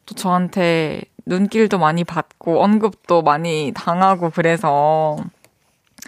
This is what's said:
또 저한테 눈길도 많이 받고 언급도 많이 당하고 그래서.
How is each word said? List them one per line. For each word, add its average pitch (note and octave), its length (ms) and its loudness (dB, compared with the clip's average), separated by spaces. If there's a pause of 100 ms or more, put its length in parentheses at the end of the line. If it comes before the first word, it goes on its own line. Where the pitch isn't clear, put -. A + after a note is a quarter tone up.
또 - 80 -18
저한테 E3+ 880 -2 (240)
눈길도 G3+ 520 0
많이 E3 260 0
받고 E3 580 -2
언급도 G3+ 600 2
많이 D#3 520 0
당하고 F3 560 0
그래서. D#3 840 0 (920)